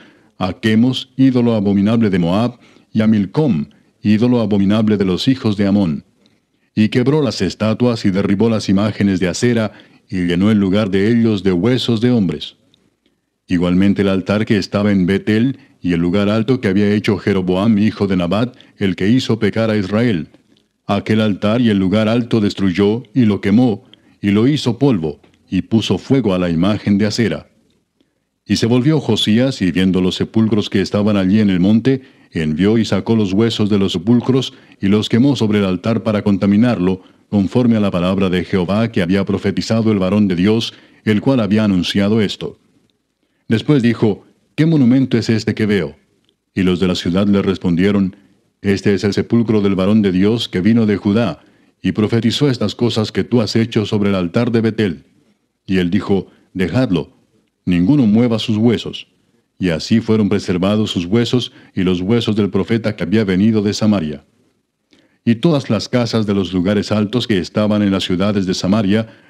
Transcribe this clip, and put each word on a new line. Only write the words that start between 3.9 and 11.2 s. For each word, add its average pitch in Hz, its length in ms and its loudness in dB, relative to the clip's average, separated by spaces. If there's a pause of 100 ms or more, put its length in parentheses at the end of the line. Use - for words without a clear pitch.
ídolo 117 380 2
abominable 107 560 2
de 98 80 -2
los 90 220 -2
hijos 120 300 0
de 101 100 0
Amón. 98 380 0 (720)
Y 107 140 2
quebró 139 320 0
las 120 180 -4
estatuas 110 640 -2
y 101 60 2
derribó 101 400 0
las 107 180 -4
imágenes 101 500 0
de 87 100 -2
Acera, 113 440 -2 (360)
y 90 180 -4
llenó 92 260 2
el 107 60 2
lugar 98 320 0
de 98 200 2
ellos 113 320 0